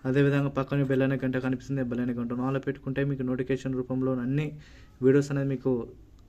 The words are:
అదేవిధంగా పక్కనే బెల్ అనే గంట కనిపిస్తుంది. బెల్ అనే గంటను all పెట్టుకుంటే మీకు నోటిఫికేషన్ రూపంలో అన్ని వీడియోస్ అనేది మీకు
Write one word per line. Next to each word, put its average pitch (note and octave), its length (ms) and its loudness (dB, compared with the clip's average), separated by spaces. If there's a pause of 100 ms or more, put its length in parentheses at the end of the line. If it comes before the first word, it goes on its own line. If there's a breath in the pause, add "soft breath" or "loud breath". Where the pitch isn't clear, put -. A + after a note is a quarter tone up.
అదేవిధంగా C#3 500 4
పక్కనే C#3 320 0
బెల్ C3 160 4
అనే C3+ 180 0
గంట C3 200 -2
కనిపిస్తుంది. C3 460 -2
బెల్ A#2+ 140 -2
అనే B2 140 -2
గంటను A#2+ 300 -4
all C3+ 180 0
పెట్టుకుంటే C#3 460 -2
మీకు C3 180 -4
నోటిఫికేషన్ C3 500 -2
రూపంలో C3 340 0 (120)
అన్ని C#3+ 200 0 (540 loud breath)
వీడియోస్ C#3 340 6
అనేది C#3 200 0
మీకు C3 180 -2 (560)